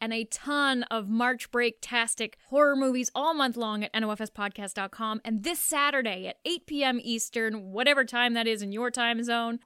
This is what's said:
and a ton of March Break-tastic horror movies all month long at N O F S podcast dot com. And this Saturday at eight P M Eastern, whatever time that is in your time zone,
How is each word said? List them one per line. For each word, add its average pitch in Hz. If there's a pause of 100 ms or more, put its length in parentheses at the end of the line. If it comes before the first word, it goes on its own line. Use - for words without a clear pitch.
and 226
a 226
ton 269
of 220
March 240
Break-tastic 233
horror 285
movies 254
all 311
month 254
long 214
at -
N 220
O 214
F 214
S 214
podcast 202
dot 196
com. 220
And 220
this 330
Saturday 269
at -
eight 349
P 285
M 254
Eastern, 220
whatever 262
time 240
that 233
is 214
in 196
your 233
time 233
zone, 233